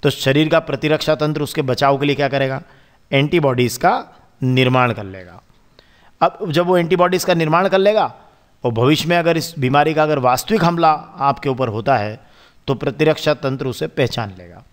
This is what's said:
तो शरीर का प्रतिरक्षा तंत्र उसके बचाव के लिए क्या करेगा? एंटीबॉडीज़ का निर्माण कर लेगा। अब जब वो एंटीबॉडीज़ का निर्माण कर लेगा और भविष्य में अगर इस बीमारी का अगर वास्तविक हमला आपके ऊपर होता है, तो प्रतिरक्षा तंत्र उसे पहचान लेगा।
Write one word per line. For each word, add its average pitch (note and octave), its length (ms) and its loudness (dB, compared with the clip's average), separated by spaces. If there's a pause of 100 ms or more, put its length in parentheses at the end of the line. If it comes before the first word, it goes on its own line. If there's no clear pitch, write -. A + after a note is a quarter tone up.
तो C#3+ 80 2
शरीर C#3+ 380 0
का D#3+ 120 2
प्रतिरक्षा D3+ 540 -2
तंत्र D3+ 280 -2
उसके D3 200 -6
बचाव C#3 360 0
के C#3+ 80 -2
लिए C#3+ 100 0
क्या C#3+ 120 -2
करेगा? C3+ 340 -4 (500)
एंटीबॉडीज़ C#3 640 0
का A3+ 280 0 (360)
निर्माण B2+ 500 2
कर G#2+ 120 -8
लेगा। F#2 380 -18 (800)
अब F3+ 300 -2
जब E3 140 2
वो F#3 100 2
एंटीबॉडीज़ F3 500 2
का F3+ 80 2
निर्माण E3 340 2
कर E3+ 100 2
लेगा G3 360 2 (500)
और B2 80 0
भविष्य C3+ 360 2
में F3 100 2
अगर E3 180 2
इस - 220 -6
बीमारी C#3+ 360 2
का D#3 80 2
अगर D3+ 160 0
वास्तविक C3 460 0
हमला E3 280 2 (260)
आपके C#3 300 -2
ऊपर B2+ 200 -2
होता A2+ 280 0
है, G#2+ 240 -4 (460)
तो C#3+ 80 0
प्रतिरक्षा D3+ 600 0
तंत्र C3+ 320 -6
उसे C3 200 -6
पहचान A2+ 520 -4
लेगा। F2 340 -20